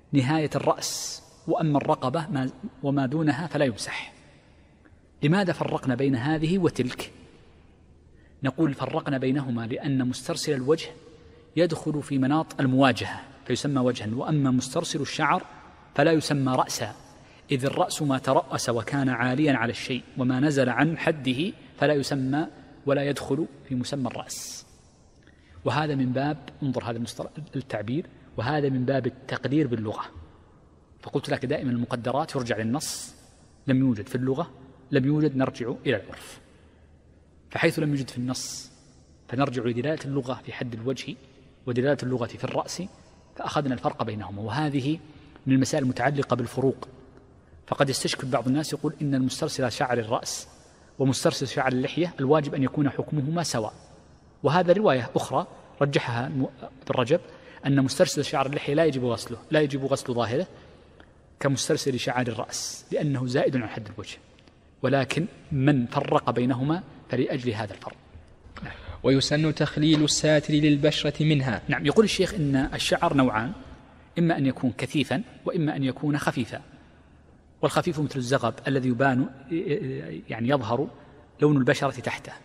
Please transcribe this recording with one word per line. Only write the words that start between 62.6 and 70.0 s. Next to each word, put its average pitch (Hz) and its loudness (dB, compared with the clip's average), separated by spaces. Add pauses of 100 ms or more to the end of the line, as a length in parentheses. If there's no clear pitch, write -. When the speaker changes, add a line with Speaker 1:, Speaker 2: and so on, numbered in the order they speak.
Speaker 1:
لأنه 143 0
زائد 131 2
عن 110 -2
حد 110 -10
الوجه، - -12 (640)
ولكن 135 2 (260)
من 135 4
فرق 139 0
بينهما 131 0 (260)
فلأجل 123 -2
هذا 107 -4
الفرق. - -14 (680)
نعم. - -12 (300)
Speaker 2:
ويسن 147 4
تخليل 151 4